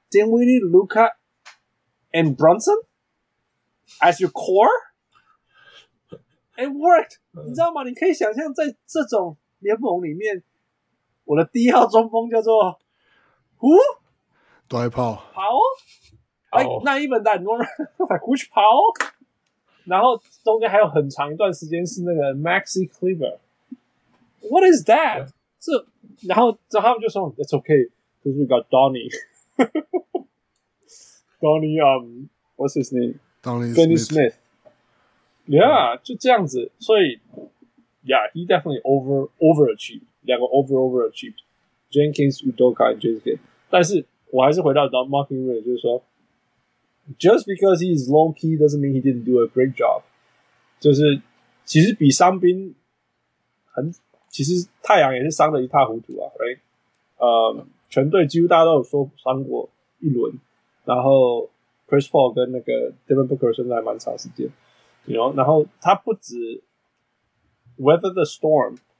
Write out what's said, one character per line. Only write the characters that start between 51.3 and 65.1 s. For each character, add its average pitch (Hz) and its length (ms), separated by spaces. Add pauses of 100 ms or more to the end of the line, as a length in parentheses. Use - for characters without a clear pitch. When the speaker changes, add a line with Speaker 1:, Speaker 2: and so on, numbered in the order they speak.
Speaker 1:
其 156 180
实 208 100
比 160 180
伤 185 280
兵 185 360 (920)
很， 151 260 (360)
其 - 160
实 175 240 (140)
太 202 180
阳 135 140
也 127 100
是 156 60
伤 156 200
得 143 120
一 127 40
塌 139 200
糊 113 140
涂 - 200
啊， - 180
right？ 120 220 (560)
呃， 113 500 (220)
全 135 200
队 170 180
几 165 140
乎 170 60
大 170 120
家 165 60
都 165 100
有 147 100
受 139 320
伤 131 260
过 127 260 (300)
一 165 120
轮， 123 280 (460)
然 123 180
后 127 480 (380)
Chris 139 200
Paul 131 240
跟 127 200
那 127 80
个 123 320 (160)
Devin 135 180
Booker 123 260
甚 120 140
至 123 80
还 117 80
蛮 110 160
长 113 180
时 - 120
间， - 200 (580)
you 117 140